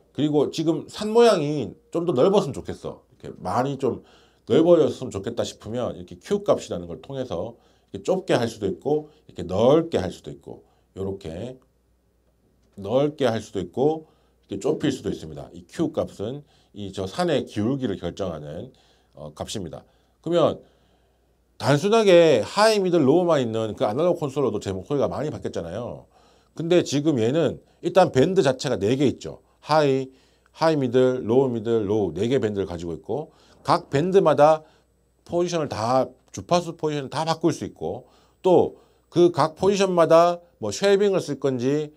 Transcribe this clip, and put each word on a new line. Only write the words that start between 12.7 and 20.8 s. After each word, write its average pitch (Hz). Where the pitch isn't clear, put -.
넓게 131
할 113
수도 98
있고 147
이렇게 104
좁힐 147
수도 101
있습니다. 73
이 87
Q 165
값은 110
이 98
저 95
산의 151
기울기를 120
결정하는, 85
어, 76
값입니다. 90
그러면 160